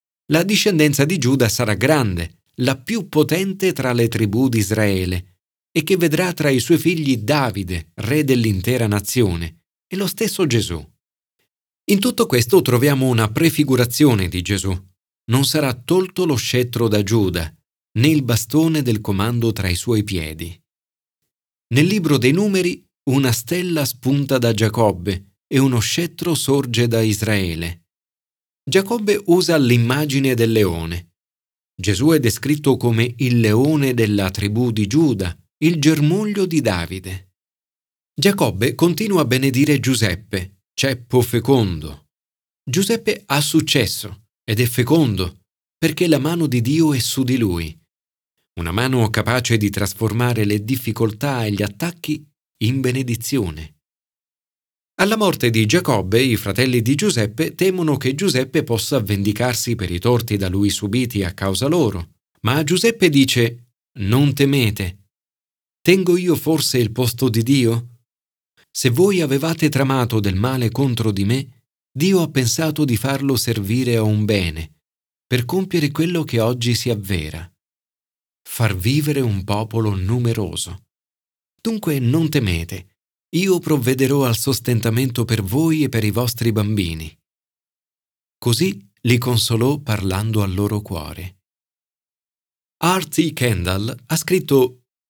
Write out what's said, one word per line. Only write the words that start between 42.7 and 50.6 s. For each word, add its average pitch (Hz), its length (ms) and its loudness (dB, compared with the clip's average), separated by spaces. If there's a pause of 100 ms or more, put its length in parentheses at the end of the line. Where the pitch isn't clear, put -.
ha 143 160 0
successo 139 840 -2 (140)
ed 107 160 -2
è 120 60 2
fecondo 120 800 0 (340)
perché 165 320 0
la 151 100 4
mano 160 280 0
di 123 160 0
Dio 151 320 2
è 127 40 0
su 131 260 -2
di 127 120 0
lui. 85 420 -2 (800)
Una 85 140 -6
mano 120 380 0
capace 113 480 0
di 107 100 0
trasformare 107 800 -2
le 104 180 0